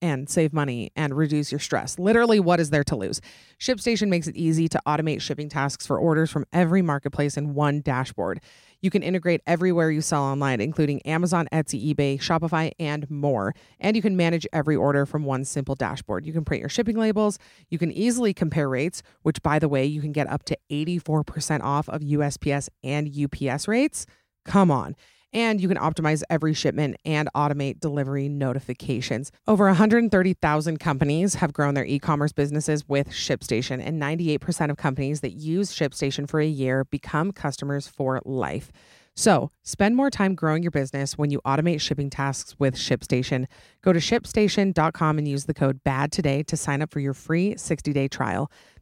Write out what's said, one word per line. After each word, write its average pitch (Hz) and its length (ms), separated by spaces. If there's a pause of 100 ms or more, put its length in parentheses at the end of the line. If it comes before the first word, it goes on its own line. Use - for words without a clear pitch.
and 143 260
save 160 240
money 139 440
and 143 200
reduce 151 360
your 143 80
stress. - 400
Literally, 226 400
what 175 200
is 147 120
there 147 140
to 147 100
lose? 95 260 (380)
ShipStation 220 480
makes 170 200
it - 80
easy 160 340
to - 180
automate 151 340
shipping 147 280
tasks 143 360
for 123 140
orders 160 320
from 147 200
every 180 300
marketplace 143 560
in 147 160
one 147 280
dashboard. 123 600 (400)
You 190 80
can 196 140
integrate 175 420
everywhere 170 460
you 151 100
sell 147 220
online, 135 380
including 147 420
Amazon, 165 480
Etsy, 147 420
eBay, 139 240
Shopify, 160 640
and 147 320
more. 139 420 (260)
And 214 160
you 226 60
can 196 140
manage 165 380
every 151 220
order 139 300
from 151 200
one 135 180
simple 135 320
dashboard. 98 500
You 156 60
can 156 140
print - 160
your 143 80
shipping 220 280
labels. 214 400 (320)
You 175 80
can 165 140
easily 233 420
compare 151 360
rates, 135 340 (200)
which, 156 200
by 151 160
the 156 80
way, 139 180
you 151 140
can 147 140
get 143 160
up 143 160
to - 120 (120)
eighty-four 156 560
percent - 360
off 143 280
of 151 120
U 147 220
S 143 140
P 143 160
S 143 160 (120)
and 147 320
U 143 140
P 139 220
S 135 180
rates. 247 380 (400)
Come 190 260
on. 117 240 (360)
And 220 300
you 185 60
can 190 100
optimize 156 500
every 156 280
shipment 147 400 (100)
and 151 300
automate 143 440
delivery 143 500
notifications. 131 1000 (140)
Over 208 220
a 190 80
hundred 220 340
thirty 185 240
thousand 151 460
companies 156 560
have 151 180
grown 143 220
their 135 100
e-commerce 147 460
businesses 147 560
with 143 220
ShipStation, 127 760
and 156 140
ninety-eight 151 400
percent 156 320
of 139 60
companies 139 420
that 107 140
use 160 380
ShipStation 143 560
for 156 120
a 151 80
year 135 380
become 160 460
customers 143 560
for 131 360
life. 113 480 (440)
So 175 360 (100)
spend 214 340
more 269 140
time 190 240
growing 160 300
your 170 80
business 139 440
when 147 140
you 143 160
automate 156 360
shipping 139 280
tasks - 480
with 135 160
ShipStation. 127 720 (380)
Go 185 100
to 170 60
shipstation 208 720
dot 160 220
com 156 240
and 147 80
use 139 180
the 143 80
code 135 300
bad 139 280
today 147 300
to 156 160
sign 143 240
up 151 80
for 147 120
your 139 120
free 175 420
sixty-day 143 520
trial. 117 420 (320)